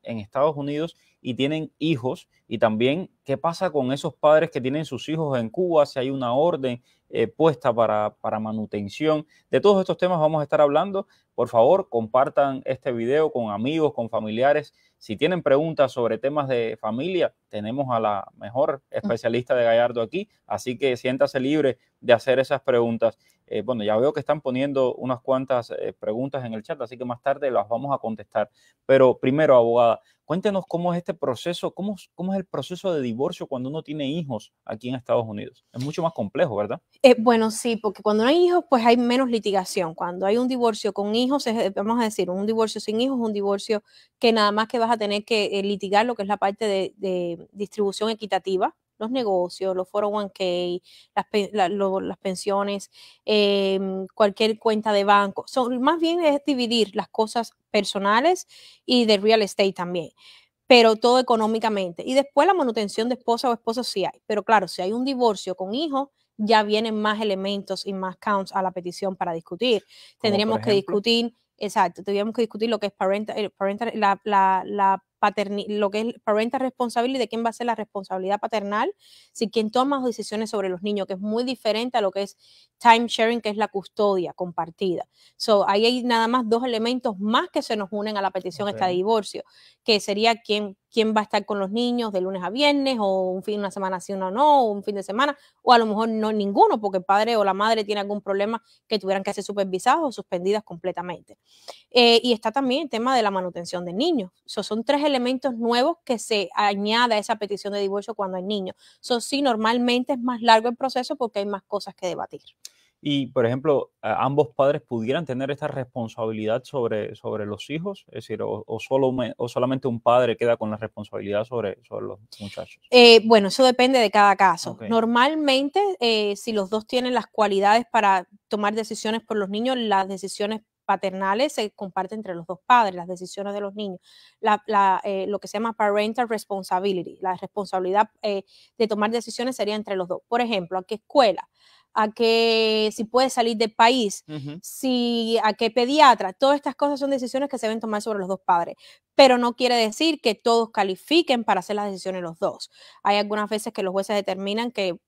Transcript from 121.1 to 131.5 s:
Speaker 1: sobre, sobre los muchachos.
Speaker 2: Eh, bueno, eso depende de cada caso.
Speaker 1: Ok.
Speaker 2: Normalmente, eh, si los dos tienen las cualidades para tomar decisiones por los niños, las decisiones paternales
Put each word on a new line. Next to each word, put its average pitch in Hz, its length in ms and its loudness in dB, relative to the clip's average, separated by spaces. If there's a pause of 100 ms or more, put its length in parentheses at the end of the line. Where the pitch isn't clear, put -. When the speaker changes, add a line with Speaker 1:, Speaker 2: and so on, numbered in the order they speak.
Speaker 1:
sobre, 113 400 -6
sobre 104 220 -10
los 101 120 -14 (200)
muchachos. - 500 -12
Speaker 2:
Eh, 240 340 10
bueno, 220 240 6
eso 262 160 2
depende 254 360 4
de 208 120 2
cada 202 240 6
caso. 185 360 2
Speaker 1:
Ok. 214 180 -10
Speaker 2:
Normalmente, 269 920 2 (200)
eh, 214 360 0
si - 160 -8
los 196 180 -2
dos 214 160 -4
tienen 247 280 -2
las 226 140 -2
cualidades 208 600 2
para 196 380 2 (220)
tomar 208 240 0
decisiones 220 480 -4
por 220 160 -6
los 190 120 -2
niños, 240 280 -2
las 196 300 2
decisiones 202 540 -6 (240)
paternales 196 680 -2